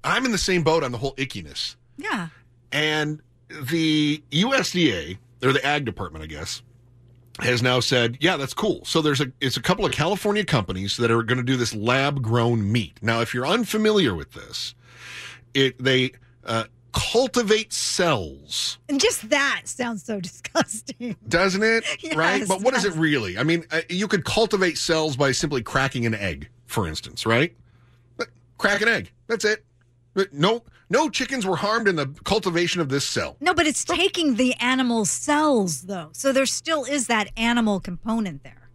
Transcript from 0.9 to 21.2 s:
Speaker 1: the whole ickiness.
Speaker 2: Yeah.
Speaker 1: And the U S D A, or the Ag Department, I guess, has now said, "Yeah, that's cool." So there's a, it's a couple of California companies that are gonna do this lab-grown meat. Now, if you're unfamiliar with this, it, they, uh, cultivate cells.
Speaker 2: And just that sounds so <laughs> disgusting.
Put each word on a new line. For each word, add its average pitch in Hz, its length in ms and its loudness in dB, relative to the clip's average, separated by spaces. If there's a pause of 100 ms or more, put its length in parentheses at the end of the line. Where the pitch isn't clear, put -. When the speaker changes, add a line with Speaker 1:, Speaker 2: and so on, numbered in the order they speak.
Speaker 1:
the 120 60 -6
whole 135 180 -4
ickiness. 104 600 -8 (220)
Speaker 2:
Yeah. 277 300 -6 (440)
Speaker 1:
And 151 480 -2 (300)
the 156 800 0
U 208 240 2
S 254 200 0
D 160 200 2
A, 87 240 -8 (260)
or 131 100 4
the 135 120 0
Ag 147 200 0
Department, 80 380 -8
I 78 40 -10
guess, 78 340 -10 (800)
has 123 240 2
now 127 160 4
said, 120 420 2
"Yeah, 170 160 2
that's 139 160 -6
cool." - 320 -2
So 160 160 2
there's 147 200 2
a, 131 100 -2 (100)
it's 135 160 -2
a 127 40 -4
couple 185 240 2
of - 60 0
California 180 540 0
companies 98 520 -2
that 117 120 2
are 117 140 4
gonna 127 180 0
do 127 160 0
this 113 160 -2
lab-grown 120 1000 2
meat. 110 300 -2
Now, 113 200 0
if 117 120 -2
you're 127 140 -2
unfamiliar 214 680 2
with 76 200 -10
this, - 420 -12 (800)
it, 135 280 2
they, 127 280 2 (340)
uh, 113 200 -2 (260)
cultivate 220 800 2
cells. - 1160 -2
Speaker 2:
And 277 120 -2
just 415 300 0
that 277 360 0
sounds 240 380 -6
so 208 160 -6
<laughs> - 20 -8
disgusting. - 960 -4 (120)